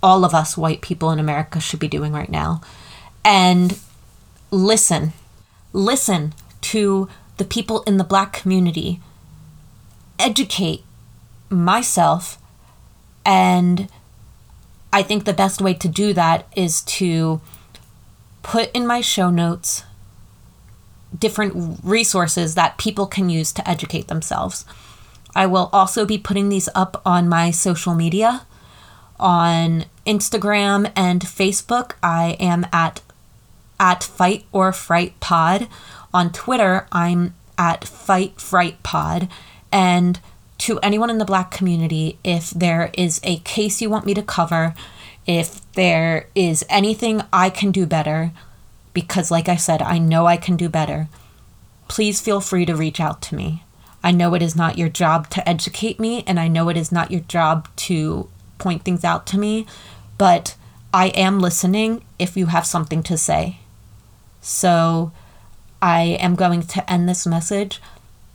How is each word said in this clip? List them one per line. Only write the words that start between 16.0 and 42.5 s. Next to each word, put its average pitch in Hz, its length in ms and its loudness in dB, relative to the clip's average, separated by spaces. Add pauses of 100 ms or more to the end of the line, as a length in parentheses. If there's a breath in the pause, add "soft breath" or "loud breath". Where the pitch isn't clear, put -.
that 165 420 2
is 175 260 0
to 160 580 0 (1000 loud breath)
put - 300 -2
in 240 160 -2
my 240 120 0
show 190 300 0
notes 170 540 -2 (1300)
different 190 680 -4
resources 175 720 0
that 175 200 2
people 202 300 -2
can 190 240 -2
use 160 220 -2
to - 160 -8
educate - 400 -4
themselves. - 560 -6 (720 loud breath)
I - 120 2
will 180 260 0
also 196 320 2
be 208 140 -2
putting 202 300 -2
these 196 260 0
up 185 320 -2
on 175 220 4
my 170 240 2
social 170 420 -2
media. 196 500 2 (760 loud breath)
On 170 640 2 (200)
Instagram 202 920 0
and 180 260 2
Facebook, 202 680 -2 (100)
I 170 380 0
am 175 320 2
at, 165 280 -2 (760)
at 185 240 2
Fight 190 480 0
or 190 220 2
Fright 175 480 -2
Pod. 180 480 2 (440 loud breath)
On 175 200 2
Twitter, 202 580 0
I'm 175 420 0 (240)
at 170 280 0
Fight - 560 -2
Fright 175 420 0
Pod. 160 460 -2 (420 loud breath)
And 180 480 4 (400 soft breath)
to - 220 -4
anyone 214 300 0
in 226 80 -2
the 214 60 0
Black 185 280 -2
community, 165 720 -2
if 170 260 -2